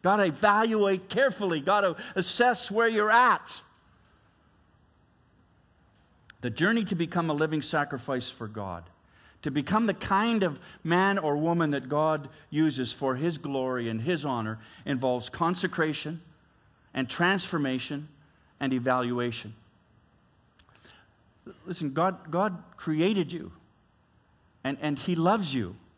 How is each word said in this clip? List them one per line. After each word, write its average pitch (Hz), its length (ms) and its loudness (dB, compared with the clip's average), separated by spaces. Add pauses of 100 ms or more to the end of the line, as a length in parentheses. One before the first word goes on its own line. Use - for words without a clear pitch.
Gotta 196 240 4
evaluate 202 800 4
carefully. 202 520 0
Gotta 190 360 2 (180)
assess 240 560 2
where 226 160 2
you're 214 240 2
at. 233 500 4 (2750)
The 123 80 -2
journey 208 340 2
to 196 100 -4
become 165 360 -2
a 147 40 0
living 151 280 0
sacrifice 139 680 -4
for - 160 -12
God, 95 380 -10 (580)
to 151 80 -4
become 180 360 0
the 202 80 0
kind 214 500 0
of 151 160 -4 (240)
man 190 340 4
or 151 180 2
woman 165 340 2
that 135 180 -2
God 147 400 0 (220)
uses 139 420 0
for 131 240 -2
his 160 200 -2
glory 131 520 -2
and 113 120 -2
his 147 240 -2
honor, 113 360 -4 (240)
involves 123 440 -2
consecration 170 920 -2 (720)
and 127 160 -4
transformation 151 960 -2 (540)
and 135 120 0
evaluation. 120 840 -2 (2000)
Listen, 160 260 -6
God, 170 380 0
God 180 320 -2 (140)
created 175 560 0
you, 143 180 -10 (1120)
and, 139 180 -4
and 151 180 -2
he 180 160 -2
loves 175 380 2
you 104 220 -4 (240)